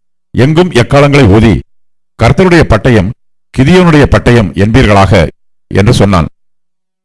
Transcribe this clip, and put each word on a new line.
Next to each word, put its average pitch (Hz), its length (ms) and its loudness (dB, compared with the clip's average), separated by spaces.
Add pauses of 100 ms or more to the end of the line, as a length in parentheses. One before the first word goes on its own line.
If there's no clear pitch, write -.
(320)
எங்கும் 156 400 -2
எக்காளங்களை 139 560 0
ஊதி, 104 320 2 (640)
'கர்த்தருடைய 165 400 0
பட்டயம் 110 480 -2 (460)
கிதியோனுடைய 151 460 2
பட்டயம்' 113 500 0
என்பீர்களாக" 101 760 0 (400)
என்று 104 260 0
சொன்னான். 95 340 0 (760)